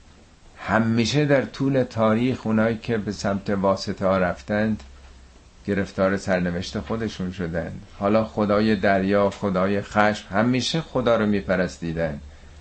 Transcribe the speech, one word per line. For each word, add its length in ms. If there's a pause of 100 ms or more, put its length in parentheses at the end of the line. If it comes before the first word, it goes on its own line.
(680)
همیشه 580
در 180
طول 400
تاریخ 640
اونایی 300
که 220
به 140
سمت 380
واسطه 560
ها 120
رفتند، 640 (840)
گرفتار 500
سرنوشت 640
خودشون 520
شدند. 480 (180)
حالا 260
خدای 520
دریا، 540
خدای 520
خشم، 480
همیشه 500
خدا 360
رو 100
میپرستیدن، 960 (400)